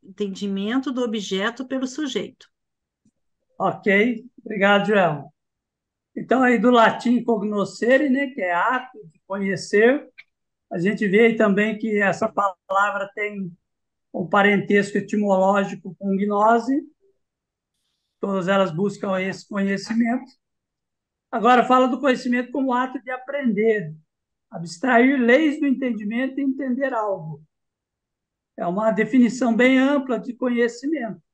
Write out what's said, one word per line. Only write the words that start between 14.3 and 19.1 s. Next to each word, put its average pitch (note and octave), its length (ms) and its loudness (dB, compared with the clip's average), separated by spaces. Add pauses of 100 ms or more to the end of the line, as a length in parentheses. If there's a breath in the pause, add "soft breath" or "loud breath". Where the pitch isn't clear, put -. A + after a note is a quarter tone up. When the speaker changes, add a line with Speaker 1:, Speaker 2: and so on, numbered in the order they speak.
Speaker 2:
etimológico G3 960 0
com G3 200 -2
gnose, A3+ 680 2 (1400)
todas G3 280 -4
elas G3 220 0
buscam F#3+ 500 -4